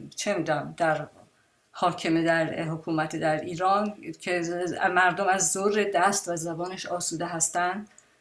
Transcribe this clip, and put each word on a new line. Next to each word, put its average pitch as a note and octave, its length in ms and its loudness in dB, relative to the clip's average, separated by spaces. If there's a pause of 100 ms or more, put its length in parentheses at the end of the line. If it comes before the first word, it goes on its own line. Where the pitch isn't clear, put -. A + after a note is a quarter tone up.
(160)
چه - 180 -2
می‌دونم، D#3 440 -2
در D#3 300 2 (640)
حاکمه E3 520 0
در E3 400 0
حکومت D#3+ 520 -2
در D#3 260 0
ایران F#3+ 520 0 (260)
که F3+ 220 -2
ز-، F3 320 -2
مردم F#3 540 4
از F#3+ 240 2
زور G3+ 320 2
دست G3 440 2
و F3 80 -2
زبانش E3+ 500 -6
آسوده E3+ 400 -4
هستن F3+ 600 -2 (360)